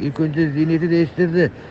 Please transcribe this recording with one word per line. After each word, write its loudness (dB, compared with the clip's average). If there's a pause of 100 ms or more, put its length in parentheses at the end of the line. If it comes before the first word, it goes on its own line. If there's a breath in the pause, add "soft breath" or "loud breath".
ilk -4
önce 0
zihniyeti 0
değiştirdi. 2 (180 loud breath)